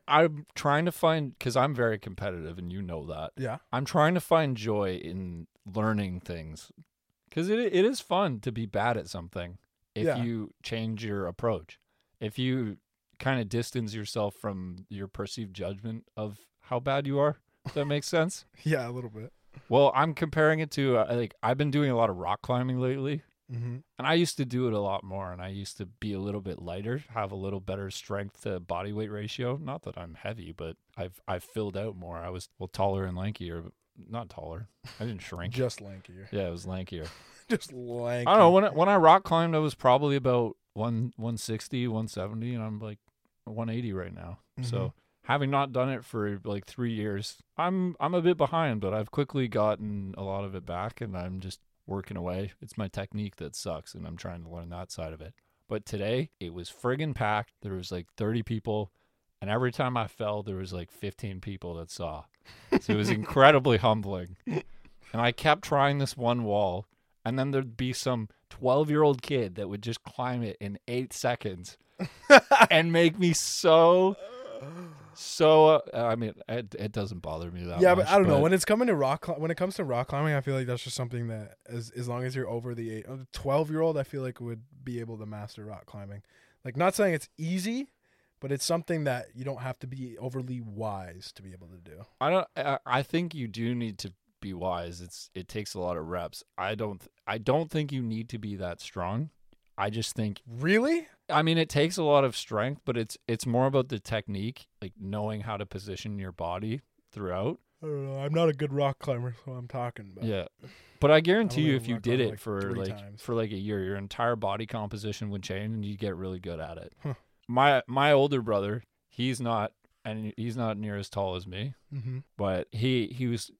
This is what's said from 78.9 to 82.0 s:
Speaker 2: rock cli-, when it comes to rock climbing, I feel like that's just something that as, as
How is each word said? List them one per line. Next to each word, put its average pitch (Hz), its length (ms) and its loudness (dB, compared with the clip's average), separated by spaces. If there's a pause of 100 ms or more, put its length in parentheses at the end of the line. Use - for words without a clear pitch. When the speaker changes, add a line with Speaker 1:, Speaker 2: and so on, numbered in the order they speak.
Speaker 2:
rock 143 260 0
cli-, 170 160 -4
when 160 140 -2
it 160 40 -2
comes 185 200 -2
to 196 80 -4
rock 127 260 0
climbing, 151 240 0
I 143 80 2
feel 135 140 -2
like 131 120 -2
that's 123 160 -4
just 127 120 -8
something 120 320 -4
that 107 300 -10 (100)
as, 117 240 -8
as 123 160 -8